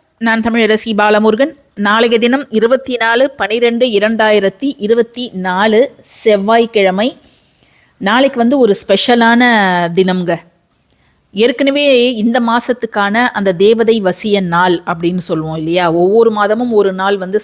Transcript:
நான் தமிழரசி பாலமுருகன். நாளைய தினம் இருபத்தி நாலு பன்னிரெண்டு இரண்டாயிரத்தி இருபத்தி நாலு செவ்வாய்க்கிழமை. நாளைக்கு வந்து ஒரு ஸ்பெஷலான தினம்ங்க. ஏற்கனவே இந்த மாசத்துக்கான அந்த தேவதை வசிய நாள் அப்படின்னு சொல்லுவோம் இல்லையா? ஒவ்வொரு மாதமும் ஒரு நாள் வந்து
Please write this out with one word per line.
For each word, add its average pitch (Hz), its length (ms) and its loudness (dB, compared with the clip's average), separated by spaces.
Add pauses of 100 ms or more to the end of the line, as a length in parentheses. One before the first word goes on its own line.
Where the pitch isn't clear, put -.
(180)
நான் 226 240 -2
தமிழரசி 220 560 0
பாலமுருகன். 214 580 2 (200)
நாளைய 220 440 0
தினம் 254 300 0
இருபத்தி 240 460 0
நாலு 233 340 0
பன்னிரெண்டு 233 560 -2
இரண்டாயிரத்தி 214 920 0
இருபத்தி 233 560 -2
நாலு 196 580 0 (120)
செவ்வாய்க்கிழமை. 214 1120 0 (800)
நாளைக்கு 254 400 0
வந்து 240 220 2
ஒரு 202 160 2 (120)
ஸ்பெஷலான 233 560 2 (520)
தினம்ங்க. 185 400 0 (1000)
ஏற்கனவே 262 800 2
இந்த 233 260 -2
மாசத்துக்கான 226 720 -2
அந்த 220 380 0
தேவதை 220 480 2
வசிய 196 420 -2
நாள் 175 440 0
அப்படின்னு 170 320 -4
சொல்லுவோம் 160 380 -6
இல்லையா? 165 360 -2
ஒவ்வொரு 202 400 2
மாதமும் 214 420 -2
ஒரு 196 200 2
நாள் 196 240 -2
வந்து 190 260 -4